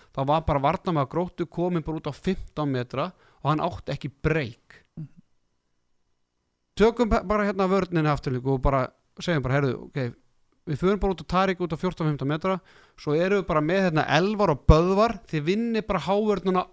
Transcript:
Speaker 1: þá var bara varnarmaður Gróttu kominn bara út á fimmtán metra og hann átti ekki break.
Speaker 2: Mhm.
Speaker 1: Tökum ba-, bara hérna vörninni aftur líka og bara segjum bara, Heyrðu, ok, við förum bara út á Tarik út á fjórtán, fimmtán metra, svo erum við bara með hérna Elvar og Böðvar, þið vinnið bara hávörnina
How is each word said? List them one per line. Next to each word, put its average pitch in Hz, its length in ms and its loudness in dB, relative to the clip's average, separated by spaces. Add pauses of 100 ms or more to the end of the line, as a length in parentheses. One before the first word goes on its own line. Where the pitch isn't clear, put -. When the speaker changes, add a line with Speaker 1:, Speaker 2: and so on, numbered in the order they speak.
(160)
Speaker 1:
þá 139 100 -2
var 151 160 2
bara 151 180 0
varnarmaður 147 500 0
Gróttu 175 360 -4
kominn 175 400 -2
bara 160 140 -4
út - 100 -8
á 139 40 -6
fimmtán - 580 -4
metra 127 400 -4 (320)
og 135 80 0
hann 151 80 2
átti 170 340 -4
ekki 143 160 -8 (140)
break. 151 600 -4 (140)
Speaker 2:
Mhm. 156 100 -12 (1700)
Speaker 1:
Tökum 226 320 4
ba-, 208 160 2
bara 208 220 0
hérna 190 220 0
vörninni 175 420 0
aftur 135 240 -4
líka 127 180 -2
og 131 80 -2
bara 135 220 2 (360)
segjum 165 220 -2
bara, 127 160 0
Heyrðu, 135 300 -2
ok, - 100 -10 (720)
við 143 120 -4
förum 190 200 2
bara 196 140 2
út 160 100 -12
á - 80 -8
Tarik 190 320 2
út 165 80 -4
á 156 60 -4
fjórtán, 170 320 -2
fimmtán 139 180 -2
metra, 175 300 -2 (420)
svo 147 160 0
erum 190 240 2
við - 80 -6
bara 165 160 2
með 185 220 2
hérna 156 260 0
Elvar 190 400 2
og 135 160 -8
Böðvar, 190 460 6 (160)
þið 151 160 -4
vinnið 214 420 -2
bara 185 160 -2
hávörnina 190 680 0